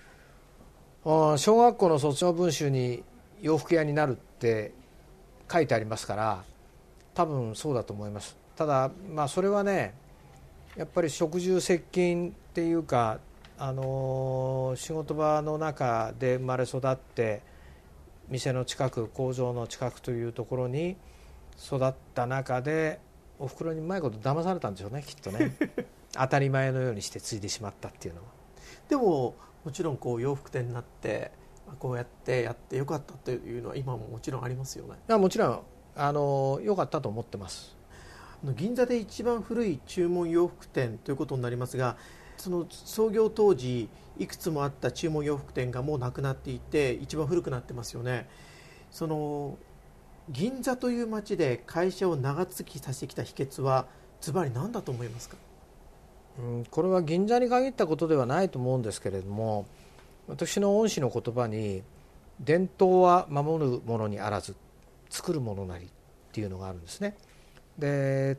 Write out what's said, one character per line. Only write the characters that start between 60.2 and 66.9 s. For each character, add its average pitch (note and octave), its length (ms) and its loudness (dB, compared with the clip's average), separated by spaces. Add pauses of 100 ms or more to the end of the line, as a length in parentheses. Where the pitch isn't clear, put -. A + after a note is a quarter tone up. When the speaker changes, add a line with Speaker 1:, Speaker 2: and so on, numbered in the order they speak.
Speaker 1:
私 D#3 320 -2
の G3+ 180 4
恩 A3 140 4
師 - 100 -2
の B2 80 2
言 A2+ 240 -2
葉 A#2+ 140 0
に、 G#2 340 -2 (580)
「伝 F3 300 2 (100)
統 F#3 220 8
は F3+ 300 8
守 C#3+ 460 2
る - 60 -6
も A#2 140 -2
の G#2+ 100 0
に G#2 120 -4
あ G2+ 100 -2
ら G2+ 120 0
ず、 G2 140 -12 (540)
作 - 240 -4
る D3+ 80 -2
も A2 140 -4
の G2 100 -6
な F2 140 -10
り」 F2+ 100 -16 (480)
っ - 20 -4
て - 40 -4
い - 20 -4
う G2 40 -4
の F#2+ 100 -8
が F#2+ 80 -8
あ F#2 40 -8
る F2+ 60 -10
ん E2+ 40 -14
で E2+ 60 -18
す - 140 -10